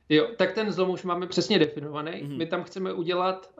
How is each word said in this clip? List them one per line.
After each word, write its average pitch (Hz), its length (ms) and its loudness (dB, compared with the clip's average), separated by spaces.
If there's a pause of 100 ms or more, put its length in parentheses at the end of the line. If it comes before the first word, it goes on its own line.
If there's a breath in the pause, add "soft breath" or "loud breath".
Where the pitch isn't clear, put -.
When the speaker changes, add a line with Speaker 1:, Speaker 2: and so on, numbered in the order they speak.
Speaker 1:
Jo, 151 180 6 (100)
tak 180 160 4
ten 214 180 0
zlom 185 180 0
už 175 140 -4
máme 180 240 -2
přesně 180 320 2
definovaný. 151 640 0
Speaker 2:
Mhm. 143 140 -8
Speaker 1:
My 165 80 -2
tam 175 180 -2
chceme 190 300 -6
udělat, 180 560 -2 (100)